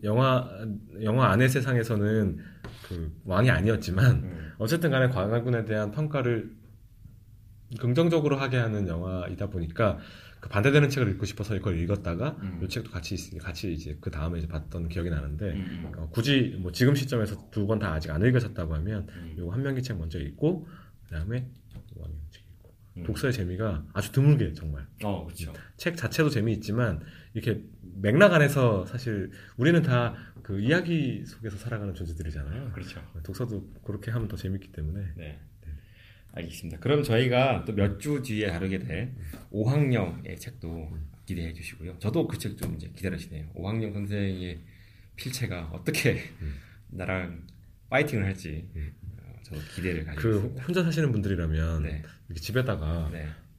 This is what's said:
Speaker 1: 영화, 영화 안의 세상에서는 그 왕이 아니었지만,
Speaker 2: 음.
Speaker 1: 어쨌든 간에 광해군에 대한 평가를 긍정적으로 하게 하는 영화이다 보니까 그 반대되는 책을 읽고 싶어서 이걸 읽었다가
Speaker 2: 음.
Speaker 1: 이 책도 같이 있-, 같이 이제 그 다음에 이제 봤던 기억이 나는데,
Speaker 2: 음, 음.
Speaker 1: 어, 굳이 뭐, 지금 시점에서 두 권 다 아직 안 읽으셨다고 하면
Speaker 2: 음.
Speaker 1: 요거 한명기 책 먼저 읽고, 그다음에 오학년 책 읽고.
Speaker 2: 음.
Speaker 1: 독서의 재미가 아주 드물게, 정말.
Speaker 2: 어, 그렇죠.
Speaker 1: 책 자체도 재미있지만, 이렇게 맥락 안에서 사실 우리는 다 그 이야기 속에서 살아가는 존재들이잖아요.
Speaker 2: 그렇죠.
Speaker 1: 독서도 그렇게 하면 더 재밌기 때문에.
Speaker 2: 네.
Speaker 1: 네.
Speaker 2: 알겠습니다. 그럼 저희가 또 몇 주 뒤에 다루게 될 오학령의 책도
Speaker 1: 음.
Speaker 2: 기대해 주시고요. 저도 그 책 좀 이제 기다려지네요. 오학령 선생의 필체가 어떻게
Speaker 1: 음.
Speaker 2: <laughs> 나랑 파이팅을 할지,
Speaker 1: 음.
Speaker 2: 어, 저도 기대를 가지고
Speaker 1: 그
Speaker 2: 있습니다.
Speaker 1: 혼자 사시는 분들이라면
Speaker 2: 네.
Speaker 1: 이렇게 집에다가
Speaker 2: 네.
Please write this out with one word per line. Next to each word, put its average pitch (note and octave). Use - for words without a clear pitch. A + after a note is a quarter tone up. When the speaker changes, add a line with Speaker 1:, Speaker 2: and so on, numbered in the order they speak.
Speaker 1:
영화, B2+
영화 A2
안의 B2
세상에서는 A2
그 E2
왕이 G2+
아니었지만, G2+
Speaker 2:
음. -
Speaker 1:
어쨌든 D#3+
간에 C3
광해군에 A#2
대한 G#2+
평가를 B2+
긍정적으로 D3
하게 C3
하는 G#2+
영화이다 F#2
보니까 E2+
그 -
반대되는 C#3
책을 B2+
읽고 G2+
싶어서 G#2
이걸 F2+
읽었다가 F#2+
Speaker 2:
음. F2+
Speaker 1:
이 F#2+
책도 A2+
같이 F2
있-, -
같이 E2
이제 D#2
그 -
다음에 D#2+
이제 E2
봤던 E2
기억이 F2
나는데, D2+
Speaker 2:
음, D#2
음. D#2
Speaker 1:
어, D#2+
굳이 A#2+
뭐, F2+
지금 B2+
시점에서 A#2
두 G2+
권 G#2+
다 F#2+
아직 D#2
안 D#2
읽으셨다고 G#2+
하면 G#2
Speaker 2:
음. E2
Speaker 1:
요거 E2+
한명기 C3
책 G#2
먼저 E2
읽고, D3+
그다음에 A2
오학년 D#2
책 -
읽고. -
Speaker 2:
음. F2+
Speaker 1:
독서의 A#2
재미가 F#2
아주 G2
드물게, C3+
정말. D2
Speaker 2:
어, F#2+
그렇죠. D#2+
Speaker 1:
책 E3+
자체도 D3+
재미있지만, G#2+
이렇게 -
맥락 D#3
안에서 C3+
사실 A2
우리는 D#3+
다 B2
그 G2
이야기 C#3+
속에서 A2
살아가는 G#2
존재들이잖아요. D#2+
Speaker 2:
그렇죠. F#2
Speaker 1:
독서도 G2+
그렇게 G2
하면 A2
더 -
재밌기 F#2+
때문에. D#2
Speaker 2:
네. D2+
Speaker 1:
네. D2+
Speaker 2:
알겠습니다. E2
그럼 C#3+
저희가 B2
또 A2+
몇 G2+
주 D3
뒤에 G#2+
다루게 F#2
될 G2+
오학령의 A2
책도 -
Speaker 1:
음. D#2
Speaker 2:
기대해 E2+
주시고요. E2
저도 D3
그 -
책 -
좀 -
이제 D#2
기다려지네요. D#2+
오학령 G#2
선생의 G2
필체가 F#2
어떻게 B2
Speaker 1:
음. D2
Speaker 2:
<laughs> -
나랑 F2+
파이팅을 C3
할지, E2
Speaker 1:
음. D2+
Speaker 2:
어, -
저도 D2+
기대를 E2+
가지고 D#2
Speaker 1:
그 A2+
Speaker 2:
있습니다. B2
Speaker 1:
혼자 F3+
사시는 D#3
분들이라면 E2
Speaker 2:
네. D2+
Speaker 1:
이렇게 D#2+
집에다가 E2+
Speaker 2:
네. D#2